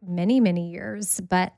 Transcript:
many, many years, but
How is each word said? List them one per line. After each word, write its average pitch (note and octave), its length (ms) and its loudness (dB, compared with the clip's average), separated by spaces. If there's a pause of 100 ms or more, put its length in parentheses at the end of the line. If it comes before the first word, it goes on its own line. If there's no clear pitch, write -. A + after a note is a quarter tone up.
many, F3+ 340 2
many F3 300 2
years, G#3 500 -6
but F3+ 380 0